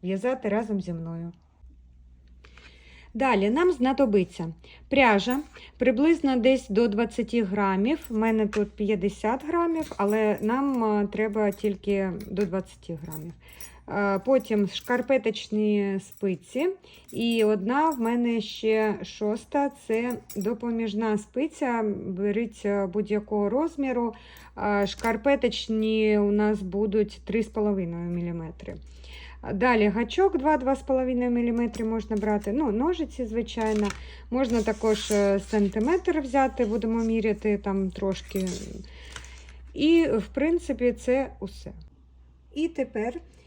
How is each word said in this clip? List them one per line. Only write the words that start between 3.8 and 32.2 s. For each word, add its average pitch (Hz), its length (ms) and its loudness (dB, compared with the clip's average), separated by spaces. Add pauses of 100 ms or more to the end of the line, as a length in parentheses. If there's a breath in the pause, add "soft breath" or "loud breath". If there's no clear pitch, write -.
пряжа 247 500 4 (380 loud breath)
приблизно 262 600 4
десь 254 320 4
до 220 180 4
двадцяти 226 560 0
грамів. 202 560 2 (100)
В 220 80 -4
мене 220 300 2
тут 208 240 -2
п'ятдесят 214 720 -2
грамів, 330 520 0
але 208 440 2
нам, 254 420 0
е, 208 240 2
треба 208 440 0
тільки 196 600 -2 (180)
до 196 160 -2
двадцяти 175 580 -8
грамів. 160 300 -12 (560 loud breath)
Е, 202 300 0
потім 226 480 2
шкарпеточні 214 1400 0
спиці. 247 640 -4 (420 loud breath)
І 233 320 2
одна 220 460 2
в 269 120 -2
мене 233 400 0
ще 220 600 0
шоста, 233 680 -2 (160)
це 233 300 -2 (180)
допоміжна 226 800 -2
спиця. 247 680 -2 (220)
Беріть, 202 600 -4
е, 202 200 0
будь-якого 208 640 -2
розміру. 254 640 -2 (440 loud breath)
Е, 202 300 2
шкарпеточні 220 1300 0
у 202 120 2
нас 208 300 2
будуть 208 640 -2
три 220 180 0
з 214 40 -4
половиною 185 600 -2
міліметри. 170 640 -6 (800 loud breath)
Далі 220 340 4
гачок 233 500 2
два, 294 200 4
два 262 180 0
з 262 60 -6
половиною 254 500 0
міліметри 240 540 0
можна 220 300 -4
брати. 208 380 0